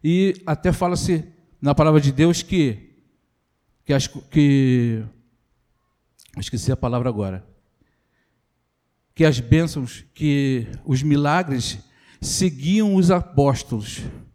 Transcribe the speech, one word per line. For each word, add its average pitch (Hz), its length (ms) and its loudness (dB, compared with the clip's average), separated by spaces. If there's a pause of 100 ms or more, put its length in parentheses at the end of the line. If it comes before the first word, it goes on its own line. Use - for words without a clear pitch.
E 180 320 2 (100)
até 160 260 -2
fala-se 175 540 -2 (360)
na 139 120 0
palavra 156 280 6
de 139 100 2
Deus 165 320 2
que, 139 580 -2 (840)
que 143 80 0
as, 135 120 0
que, 131 1000 2 (1300)
esqueci 107 340 -4
a 127 60 -2
palavra 123 300 -4
agora, 98 400 -6 (1700)
que 160 80 2
as 143 160 4
bênçãos, 143 720 -2
que 139 540 -2 (180)
os 131 160 0
milagres 143 760 0 (420)
seguiam 185 760 0
os 180 140 4
apóstolos 139 920 -2 (340)